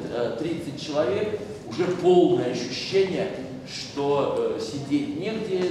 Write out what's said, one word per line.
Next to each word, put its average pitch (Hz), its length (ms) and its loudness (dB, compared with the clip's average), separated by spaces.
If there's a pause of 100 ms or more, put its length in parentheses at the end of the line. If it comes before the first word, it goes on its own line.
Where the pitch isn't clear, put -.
(100)
э, 117 280 -2
тридцать 151 420 -4
человек, 160 600 -2 (280)
уже - 180 -2
полное 180 680 6
ощущение, 151 760 0 (400)
что, 139 880 0
э, - 40 -4
сидеть 139 580 -2
негде, 185 520 -2